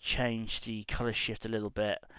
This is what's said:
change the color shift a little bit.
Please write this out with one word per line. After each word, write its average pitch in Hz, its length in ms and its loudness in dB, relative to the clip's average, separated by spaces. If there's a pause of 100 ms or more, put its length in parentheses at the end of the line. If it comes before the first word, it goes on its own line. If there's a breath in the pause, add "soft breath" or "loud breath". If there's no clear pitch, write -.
change 113 600 0
the 110 240 -4
color 120 280 0
shift - 320 -2
a 113 40 -4
little 107 200 0
bit. 104 300 2 (200 loud breath)